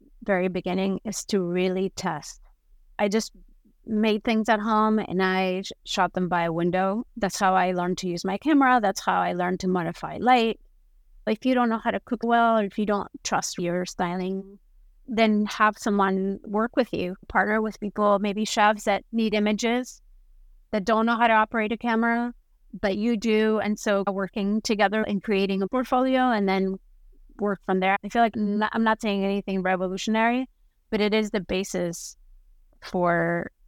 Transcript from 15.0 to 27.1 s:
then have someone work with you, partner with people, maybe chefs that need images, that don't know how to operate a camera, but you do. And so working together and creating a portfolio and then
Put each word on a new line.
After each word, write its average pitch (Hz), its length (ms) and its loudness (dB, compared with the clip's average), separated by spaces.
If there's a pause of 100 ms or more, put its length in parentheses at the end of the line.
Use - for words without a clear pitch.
then 214 340 4
have 214 300 0
someone 196 680 0
work 214 320 -4
with 247 160 0
you, 180 240 -4 (100)
partner 208 340 0
with 220 200 -6
people, 208 400 2
maybe 208 240 -2
chefs 214 400 2
that 202 260 0
need 220 240 0
images, 214 680 -2 (680)
that 208 140 -2
don't 220 200 2
know 233 120 2
how 233 100 4
to 226 60 4
operate 220 400 2
a 226 40 -2
camera, 233 560 0 (480)
but 190 160 0
you 226 200 0
do. 220 420 2
And 208 180 -2
so 202 300 0
working 196 560 -2
together 214 400 2
and 202 180 -2
creating 196 420 0
a 190 60 -2
portfolio 254 600 2
and 208 180 0
then 190 300 0 (640)